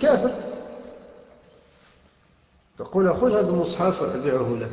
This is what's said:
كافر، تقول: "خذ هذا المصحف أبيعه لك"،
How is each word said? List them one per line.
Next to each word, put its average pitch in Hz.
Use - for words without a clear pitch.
كافر، 254
تقول: 180
"خذ 233
هذا 202
المصحف 175
أبيعه 127
لك"، 113